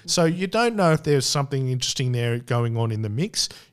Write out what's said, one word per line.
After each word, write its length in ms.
So 200
you 220
don't 280
know 160
if 120
there's 220
something 440
interesting 420
there 280
going 380
on 140
in 100
the 80
mix. 400